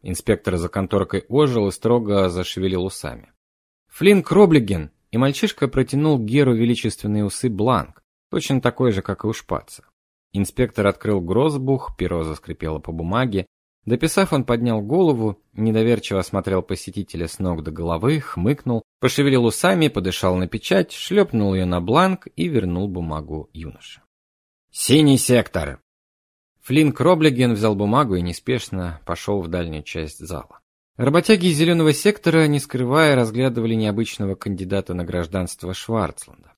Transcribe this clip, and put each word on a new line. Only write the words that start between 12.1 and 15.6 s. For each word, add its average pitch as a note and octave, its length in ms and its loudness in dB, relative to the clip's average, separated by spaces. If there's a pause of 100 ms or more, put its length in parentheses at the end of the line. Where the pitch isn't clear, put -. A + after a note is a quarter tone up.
заскрипело D#2 560 -8
по D#2+ 120 -12
бумаге. F#2+ 540 -2 (400)
Дописав, D#3 480 0
он C3+ 120 0
поднял A#2 360 0
голову, A#2 580 0 (140)
недоверчиво A2 680 0